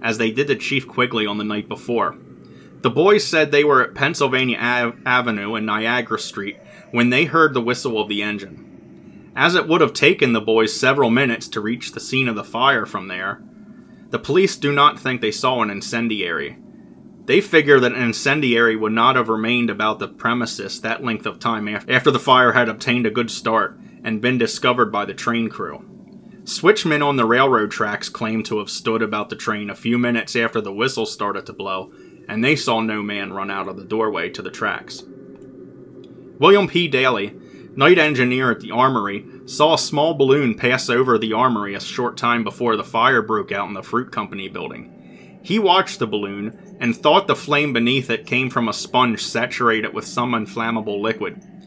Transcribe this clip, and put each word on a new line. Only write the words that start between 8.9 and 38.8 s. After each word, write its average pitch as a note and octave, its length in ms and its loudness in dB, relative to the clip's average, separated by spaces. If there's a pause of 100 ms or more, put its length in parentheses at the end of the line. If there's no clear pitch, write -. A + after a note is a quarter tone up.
As D#3+ 220 2
it D#3 100 0
would E3+ 140 4
have C#3+ 140 4
taken D3 380 4
the A2 80 2
boys A2 380 2
several C3 320 4
minutes A#2+ 380 0
to A2+ 120 -8
reach A2+ 300 -6
the - 80 -14
scene C3 300 -2
of A2 80 -4
the G2 80 -8
fire A#2+ 420 0
from F#2+ 220 -8
there, F#2 340 -8 (680)
the - 80 -2
police F3+ 360 2
do C#3+ 160 -2
not C#3+ 300 4
think B2 200 -4
they G#2+ 120 0
saw B2+ 300 0
an G#2 80 -2
incendiary. G2 880 -4 (680)
They D#3+ 160 4
figure D3 400 6
that B2 140 2
an B2 80 -2
incendiary A#2 720 2
would G#2+ 160 -2
not A#2+ 240 4
have A2+ 140 2
remained A2+ 400 0
about G#2 280 -2
the G2+ 80 -6
premises A#2 760 -4
that A2+ 200 -4
length A2+ 220 -4
of G2+ 140 -8
time A2 300 -2
af-, G#2 200 -8
after B2+ 220 2
the B2+ 80 4
fire B2+ 340 6
had A#2+ 160 2
obtained A#2+ 380 -2
a G#2+ 40 0
good A2+ 200 -2
start A2 500 -2 (240)
and A2 160 -4
been B2 160 0
discovered A#2+ 560 0
by G2+ 140 -4
the F#2+ 80 -8
train A#2 340 -4
crew. D2+ 340 -12 (600)
Switchmen E3 580 2
on C#3+ 140 2
the B2 80 2
railroad A#2+ 460 4
tracks G#2 400 -6
claim A2 320 -4
to G#2+ 160 -4
have G2+ 100 -8
stood A2 320 -2
about G#2+ 300 -4
the - 60 -10
train G#2 340 -6
a F#2+ 40 -10
few A#2 220 -2
minutes A#2+ 400 -2
after A2+ 240 0
the G2+ 120 -6
whistle A#2 340 -2
started G2+ 400 -6
to F2+ 80 -14
blow, F#2+ 360 -6 (380)
and G#2+ 160 -2
they C#3+ 100 4
saw A#2+ 260 0
no A2 220 -4
man G2+ 300 -8
run G2 180 -6
out G2 180 -6
of F#2+ 80 -10
the F#2+ 80 -16
doorway G2 460 -2
to F2+ 120 -12
the F#2 80 -10
tracks. - 520 -6 (1400)
William F#3+ 280 6
P. F3 220 -2
Daly, B2+ 460 0 (420)
night E3 220 6
engineer B2+ 520 2
at G2+ 100 -2
the A2 100 -14
Armory, A2 540 0 (220)